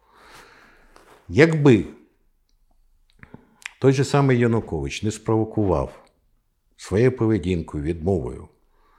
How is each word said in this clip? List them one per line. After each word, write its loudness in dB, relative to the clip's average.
Якби 4
той 4
же 0
самий 2
Янукович -2
не -2
спровокував -2
своєю 0
поведінкою, -2
відмовою, -4